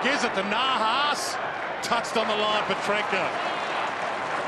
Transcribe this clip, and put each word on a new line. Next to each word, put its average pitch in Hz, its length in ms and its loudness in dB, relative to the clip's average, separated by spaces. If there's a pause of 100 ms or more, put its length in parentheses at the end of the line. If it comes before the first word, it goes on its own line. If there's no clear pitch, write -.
gives 254 200 2
it 226 120 0
to 196 80 2
Nahas. 247 920 2 (460)
Touched 233 340 0
on 220 140 2
the 214 60 2
line, 214 280 2
Petrenko. 196 640 0 (1200)